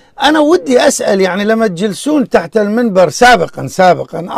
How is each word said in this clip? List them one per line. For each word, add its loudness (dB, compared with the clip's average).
أنا 2
ودي 2
أسأل، -2
يعني، -2
لما 0
تجلسون -2
تحت -2
المنبر 0
سابقًا، 0
سابقًا، 0